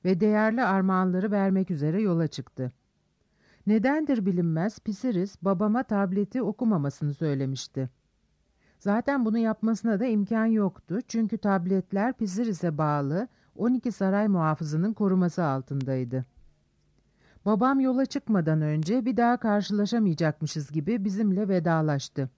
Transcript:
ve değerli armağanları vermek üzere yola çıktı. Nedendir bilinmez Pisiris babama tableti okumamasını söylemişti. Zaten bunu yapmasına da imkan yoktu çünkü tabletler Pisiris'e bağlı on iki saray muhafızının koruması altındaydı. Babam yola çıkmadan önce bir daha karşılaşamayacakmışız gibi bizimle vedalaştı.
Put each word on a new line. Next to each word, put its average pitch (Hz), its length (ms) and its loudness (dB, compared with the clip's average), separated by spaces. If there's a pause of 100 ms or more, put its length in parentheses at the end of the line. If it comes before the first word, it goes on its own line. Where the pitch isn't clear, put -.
ve 180 160 2
değerli 220 440 2
armağanları 190 640 0
vermek 196 400 0
üzere 160 320 0
yola 170 240 2
çıktı. 127 460 -8 (920)
Nedendir 240 600 2
bilinmez 175 520 0
Pisiris 202 640 -4
babama 208 400 0
tableti 202 600 -2
okumamasını 160 720 -2
söylemişti. 135 760 -4 (880)
Zaten 233 460 0
bunu 220 140 0
yapmasına 220 600 0
da 254 60 0
imkan 220 400 0
yoktu 220 520 0 (100)
çünkü 226 300 -2
tabletler 196 760 0
Pisiris'e 185 680 -4
bağlı 151 500 0 (280)
on 233 160 0
iki 247 200 -2
saray 202 360 0
muhafızının 160 640 0
koruması 185 520 2
altındaydı. 131 800 -2 (1200)
Babam 247 340 2
yola 262 260 2
çıkmadan 160 540 0
önce 156 440 0
bir 240 120 0
daha 240 200 2
karşılaşamayacakmışız 196 1400 0
gibi 190 320 -2
bizimle 202 440 0
vedalaştı. 156 880 0